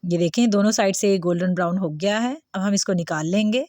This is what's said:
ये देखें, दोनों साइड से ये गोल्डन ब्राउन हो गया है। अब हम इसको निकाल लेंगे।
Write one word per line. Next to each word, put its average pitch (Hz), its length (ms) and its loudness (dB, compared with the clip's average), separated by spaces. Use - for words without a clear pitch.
ये 175 160 -2
देखें, 175 320 2
दोनों 202 220 2
साइड 196 240 2
से 202 140 0
ये 196 100 4
गोल्डन 175 340 0
ब्राउन 175 240 -2
हो 180 120 -2
गया 190 300 -2
है। 254 160 -2
अब 190 60 -4
हम 202 140 0
इसको 202 200 -2
निकाल 160 340 -2
लेंगे। 214 400 0